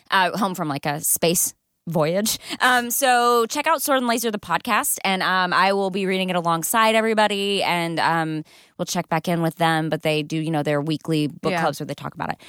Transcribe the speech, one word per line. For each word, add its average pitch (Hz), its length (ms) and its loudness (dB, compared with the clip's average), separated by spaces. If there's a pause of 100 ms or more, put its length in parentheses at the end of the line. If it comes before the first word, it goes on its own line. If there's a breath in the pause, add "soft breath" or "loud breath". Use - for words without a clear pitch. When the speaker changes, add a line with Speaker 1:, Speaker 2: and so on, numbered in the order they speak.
(100)
Speaker 1:
Uh, 185 260 2
home 190 200 -2
from, 165 120 -4
like, 143 180 -6
a 151 140 -4
space - 540 0 (320)
voyage. 175 540 0 (200 loud breath)
Um, 247 300 2
so 240 560 4
check 294 220 -2
out 311 120 2
Sword 277 180 2
and 247 100 0
Laser, 233 240 0
the 202 80 -6
podcast, 214 640 -2
and, 190 180 0
um, 180 300 2
I 190 200 4
will 196 180 0
be 196 140 -2
reading 185 260 0
it 180 40 -2
alongside 175 600 2
everybody, 208 680 2
and, 170 380 -2
um, 160 420 0 (340 soft breath)
we'll 175 100 -6
check 175 220 -4
back 160 200 -2
in 170 120 0
with 165 140 0
them, 160 340 0
but 156 140 -4
they 156 220 0
do, 156 120 -6
you 156 140 -2
know, 147 140 0
their 147 160 0
weekly 151 480 -2
book 160 240 -6
Speaker 2:
Yeah. 170 80 -2
Speaker 1:
clubs 151 180 -2
where 147 80 -8
they 143 80 -8
talk - 220 -12
about - 140 -6
it. - 80 -10 (100)